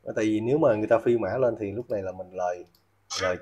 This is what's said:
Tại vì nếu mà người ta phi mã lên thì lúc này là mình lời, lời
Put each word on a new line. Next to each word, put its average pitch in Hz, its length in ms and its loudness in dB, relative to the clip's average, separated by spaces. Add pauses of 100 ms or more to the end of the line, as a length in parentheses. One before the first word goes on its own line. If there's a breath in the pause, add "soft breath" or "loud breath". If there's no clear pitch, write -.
(160)
Tại 110 100 0
vì 107 140 2
nếu 123 180 2
mà 139 180 4
người 107 120 -2
ta 113 120 6
phi 117 180 2
mã 104 200 -2
lên 120 220 2
thì 101 120 -4
lúc 120 200 -8
này 101 120 -4
là 92 80 -8
mình 92 200 -14
lời, 90 340 -4 (560)
lời 90 200 0